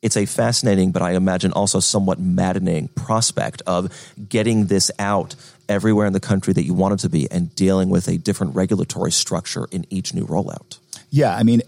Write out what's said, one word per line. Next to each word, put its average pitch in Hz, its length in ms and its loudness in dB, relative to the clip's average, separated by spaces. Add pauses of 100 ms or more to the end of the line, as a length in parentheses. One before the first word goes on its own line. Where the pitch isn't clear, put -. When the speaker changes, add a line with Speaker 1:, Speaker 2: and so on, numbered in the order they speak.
Speaker 1:
it's 113 140 0
a 208 80 2
fascinating, 104 680 2
but 90 100 0
I 90 80 0
imagine 92 420 2
also 98 260 0
somewhat 95 400 0
maddening 92 680 0
prospect - 800 -2
of 90 260 -2 (340)
getting 110 400 2
this 95 320 2
out 101 360 -2 (340)
everywhere 104 380 2
in 95 80 0
the 95 60 2
country 95 340 0
that 90 100 2
you 80 80 -2
want 95 220 2
it 95 60 -2
to 87 100 -2
be 78 200 0
and 87 240 -2
dealing 95 360 2
with 90 180 0
a 87 80 0
different 85 380 -2
regulatory 90 580 0
structure - 580 -4
in 90 200 -6
each 92 240 -6
new 85 120 -2
rollout. - 520 -6 (320)
Speaker 2:
Yeah, 135 260 4
I 113 60 0
mean, 117 260 6